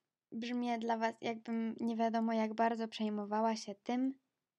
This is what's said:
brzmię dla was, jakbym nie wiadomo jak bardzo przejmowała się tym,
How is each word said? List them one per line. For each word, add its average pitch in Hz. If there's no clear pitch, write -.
brzmię 240
dla 226
was, 226
jakbym 226
nie 233
wiadomo 226
jak 220
bardzo 226
przejmowała 214
się 208
tym, 262